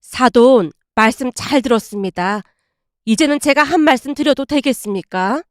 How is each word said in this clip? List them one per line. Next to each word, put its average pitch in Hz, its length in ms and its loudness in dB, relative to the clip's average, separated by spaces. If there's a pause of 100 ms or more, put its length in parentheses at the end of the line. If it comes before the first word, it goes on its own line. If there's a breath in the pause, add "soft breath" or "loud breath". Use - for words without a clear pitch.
"사돈, 240 680 4 (220)
말씀 233 400 0
잘 - 280 -2
들었습니다. 208 800 -4 (680)
이제는 285 320 0
제가 294 240 0
한 311 180 0
말씀 285 320 0
드려도 277 320 -2
되겠습니까?" 220 1040 -4